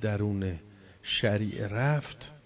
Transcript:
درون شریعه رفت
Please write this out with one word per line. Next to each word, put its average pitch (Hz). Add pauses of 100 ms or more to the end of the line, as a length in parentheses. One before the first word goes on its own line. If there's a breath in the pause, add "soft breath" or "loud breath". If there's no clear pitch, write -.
درون 101 (500 soft breath)
شریعه 104
رفت 139 (140)